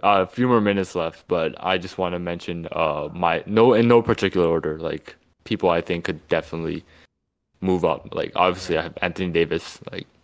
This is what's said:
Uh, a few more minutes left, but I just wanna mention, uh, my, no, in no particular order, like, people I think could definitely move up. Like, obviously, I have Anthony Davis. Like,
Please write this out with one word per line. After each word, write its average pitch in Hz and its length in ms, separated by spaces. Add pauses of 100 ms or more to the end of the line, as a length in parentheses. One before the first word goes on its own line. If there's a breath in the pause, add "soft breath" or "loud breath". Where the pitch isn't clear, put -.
Uh, 98 180
a 92 60
few 123 200
more 120 140
minutes 101 320
left, 82 340
but 82 320
I 92 200
just 87 180
wanna 87 220
mention, 87 520
uh, 76 420
my, 85 340
no, 113 260
in 117 140
no 117 160
particular 95 440
order, 78 300
like, 78 380 (280)
people 98 280
I 85 100
think 85 240
could 80 220
definitely 82 560 (800 soft breath)
move 92 220
up. - 300
Like, - 220
obviously, 90 420
I 80 60
have 82 180
Anthony 90 300
Davis. 82 480 (120)
Like, - 140 (180)